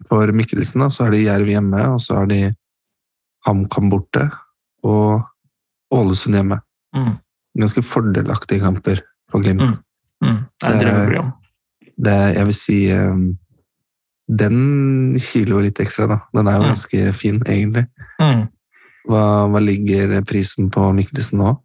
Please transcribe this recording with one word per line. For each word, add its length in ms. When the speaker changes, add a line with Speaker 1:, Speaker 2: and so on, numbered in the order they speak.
Speaker 1:
For 240
Mikkelsen 500
da, 80
så 160
er 80
de 80
Jerv 260
hjemme, 320
og 80
så 200
er 80
de 100
HamKam 460
borte, 360
og 440
Ålesund 460
hjemme. 220
Speaker 2:
Mm. 200
Speaker 1:
Ganske 280
fordelaktige 800
kamper 380
for 120
Glimt. 200
Speaker 2:
Mm. 140
Mm. 160
Det 60
er 0
Speaker 1:
Så 60
jeg 120
Speaker 2:
drømmeprogram. 460
Speaker 1:
det, 200
jeg 100
vil 120
si, 200
ehm, 320
den 880
kiler 380
jo 80
litt 180
ekstra, 240
da. 100
Den 140
er 100
jo 60
Speaker 2:
Mm. 60
Speaker 1:
ganske 440
fin, 260
egentlig. 480
Speaker 2:
Mm. 260
Speaker 1:
Hva, 400
hva 100
ligger 640
prisen 460
på 240
Mikkelsen 460
nå? 260